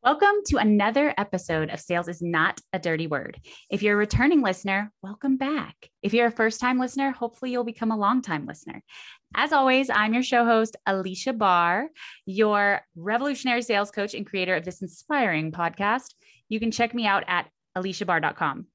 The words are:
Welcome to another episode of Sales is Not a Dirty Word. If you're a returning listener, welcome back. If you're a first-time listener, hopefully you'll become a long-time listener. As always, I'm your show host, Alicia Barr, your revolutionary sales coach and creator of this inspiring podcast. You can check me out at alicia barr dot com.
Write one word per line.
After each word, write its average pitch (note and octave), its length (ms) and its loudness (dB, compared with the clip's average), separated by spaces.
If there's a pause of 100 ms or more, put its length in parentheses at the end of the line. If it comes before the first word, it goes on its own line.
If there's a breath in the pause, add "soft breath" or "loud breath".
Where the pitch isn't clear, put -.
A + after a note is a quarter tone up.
Welcome G4+ 440 4
to - 140 0
another A3 580 4
episode F3 540 -2
of D#3+ 100 -8
Sales F3 260 -2
is E3+ 140 -10
Not E3+ 400 0 (100)
a F#3 80 -4
Dirty E3 280 -2
Word. D3 300 -6 (320 loud breath)
If G3+ 140 -2
you're G#3 120 4
a - 20 2
returning C4 440 4
listener, G3 600 -2
welcome A#3+ 340 -2
back. C#4 400 -4 (260)
If G3+ 120 -2
you're A#3 140 4
a A3+ 40 2
first-time A#3+ 480 0
listener, C4+ 320 -2
hopefully B3 400 -8
you'll B3 140 -2
become A3+ 260 -4
a A3 60 -2
long-time G3+ 480 0
listener. - 360 -14 (540 loud breath)
As C#4+ 160 0
always, C4 380 4
I'm A3 240 2
your B3+ 100 2
show A#3+ 220 2
host, A3 400 2
Alicia F#3+ 480 -2
Barr, F3+ 560 2 (360 loud breath)
your G3+ 540 2 (160)
revolutionary A#3+ 680 -2
sales G#3 300 0
coach G#3 220 -4
and G3+ 120 -8
creator F#3 300 -2
of E3 80 -2
this F3+ 180 -10
inspiring F3+ 680 -2
podcast. F#3+ 600 -4 (340 soft breath)
You A3 140 -4
can A3+ 100 -2
check A#3 220 -2
me A#3+ 120 -2
out G3 220 2
at F3+ 220 -2 (260)
alicia F#3 300 -6
barr E3+ 160 2
dot D#3 160 -2
com. C#3+ 380 -4